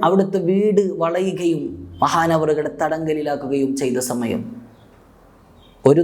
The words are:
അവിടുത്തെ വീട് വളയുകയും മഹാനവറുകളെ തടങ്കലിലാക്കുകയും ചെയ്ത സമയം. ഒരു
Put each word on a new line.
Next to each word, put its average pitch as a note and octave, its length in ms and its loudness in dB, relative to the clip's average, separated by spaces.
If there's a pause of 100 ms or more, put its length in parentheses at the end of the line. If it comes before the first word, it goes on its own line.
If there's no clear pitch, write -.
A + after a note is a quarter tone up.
അവിടുത്തെ F#3+ 320 2 (100)
വീട് G3+ 340 2 (200)
വളയുകയും E3+ 600 -2 (400)
മഹാനവറുകളെ D#3 680 0 (100)
തടങ്കലിലാക്കുകയും D3 880 -2 (100)
ചെയ്ത B2+ 180 -2 (100)
സമയം. A#2+ 320 -2 (1500)
ഒരു D3 160 6